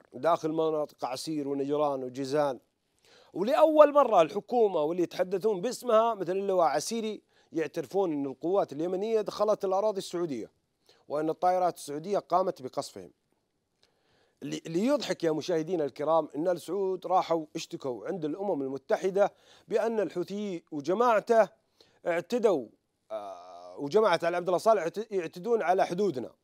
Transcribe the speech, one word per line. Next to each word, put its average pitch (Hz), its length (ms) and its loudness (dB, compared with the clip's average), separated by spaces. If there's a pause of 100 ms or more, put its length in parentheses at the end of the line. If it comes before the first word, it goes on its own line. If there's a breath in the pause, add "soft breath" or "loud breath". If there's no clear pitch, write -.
(140)
داخل 156 340 0
مناطق 156 560 -2
عسير 139 440 -6
ونجران 139 560 -2
وجيزان. 135 560 -2 (720 soft breath)
ولأول 302 600 6
مرة 233 300 6
الحكومة 196 580 0
واللي 170 220 0
يتحدثون 185 580 -2
باسمها 233 540 2
مثل 180 180 -4
اللواء 190 340 2
عسيري 208 560 -2 (300 soft breath)
يعترفون 165 600 -2
أن 143 140 -2
القوات 165 460 -2
اليمنية 185 480 -2
دخلت 208 440 -2
الأراضي 196 340 0
السعودية، 165 520 -6 (580 soft breath)
وأن 156 220 -2
الطائرات 180 460 0
السعودية 160 420 -6
قامت 175 440 -2
بقصفهم. 120 480 -10 (1300)
لي-، 151 240 -8
ليضحك 196 580 0
يا 160 80 2
مشاهدينا 160 520 -2
الكرام 151 520 0
أن 160 120 -2
السعود 185 580 -4
راحوا 165 400 0 (100)
اشتكوا 127 500 -8
عند 165 180 -6
الأمم 170 380 -4
المتحدة 180 680 -2 (360 soft breath)
بأن 220 320 0
الحوثي 185 640 -6 (100)
وجماعته 202 760 4 (580 soft breath)
اعتدوا، 175 600 0 (440)
آه، 90 680 -14
وجماعة 165 440 4
علي 170 140 0
عبد 175 120 -4
الله 180 100 4
صالح 214 240 4
اعت-، 196 300 -6
يعتدون 185 500 -2
على 175 240 2
حدودنا 160 440 -2 (140)